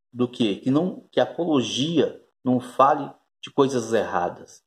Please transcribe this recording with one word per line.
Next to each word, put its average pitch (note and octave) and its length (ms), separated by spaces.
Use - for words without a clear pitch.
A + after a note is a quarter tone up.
do A#2+ 140
quê? A2 300
Que - 120
não, D#3+ 420
que - 80
a B2 40
apologia C3 1000
não B2+ 140
fale C#3 520
de - 80
coisas B2 440
erradas, F#2 720